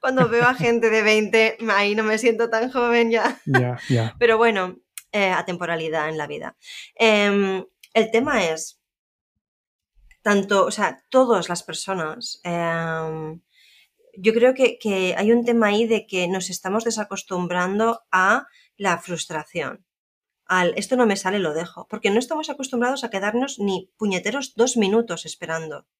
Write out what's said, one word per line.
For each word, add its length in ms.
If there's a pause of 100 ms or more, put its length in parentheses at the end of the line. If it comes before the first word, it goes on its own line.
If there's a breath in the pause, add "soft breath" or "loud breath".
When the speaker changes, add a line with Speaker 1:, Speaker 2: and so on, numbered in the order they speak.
Speaker 1:
cuando 300
veo 160
a 80
gente 340
de 140
veinte, 560 (100)
ahí 260
no 80
me 140
siento 320
tan 240
joven 380
ya. 340
Speaker 2:
Ya, 340 (120)
ya. 240
Speaker 1:
<laughs> 40
Pero 200
bueno, 380 (360)
eh, 200
atemporalidad 760
en 100
la 100
vida. 280 (380 loud breath)
Em, 680 (300)
el 180
tema 320
es, 360 (1400)
tanto, 440
o 40
sea, 380
todas 400
las 140
personas, 840
em, 960 (760 soft breath)
yo 180
creo 200
que, 240
que 380
hay 160
un 120
tema 240
ahí 180
de 200
que 220
nos 220
estamos 340
desacostumbrando 1160 (100)
a 340 (300 soft breath)
la 220
frustración, 880 (600)
al 300
"esto 200
no 100
me 100
sale, 220
lo 160
dejo", 340
porque 220
no 80
estamos 320
acostumbrados 540
a 60
quedarnos 480
ni 380
puñeteros 600
dos 200
minutos 500
esperando. 600 (140)